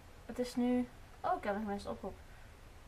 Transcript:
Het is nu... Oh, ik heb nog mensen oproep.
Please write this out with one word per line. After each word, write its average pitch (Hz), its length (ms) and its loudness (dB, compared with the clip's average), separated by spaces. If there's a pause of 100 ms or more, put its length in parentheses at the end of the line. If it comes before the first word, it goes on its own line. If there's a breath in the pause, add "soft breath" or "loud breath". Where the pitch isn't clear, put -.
(260)
Het 233 140 -2
is 247 160 0
nu... 247 320 6 (340)
Oh, 359 160 4
ik - 60 -4
heb 208 120 4
nog 214 100 0
mensen 202 260 0
oproep. 196 260 -4 (720 loud breath)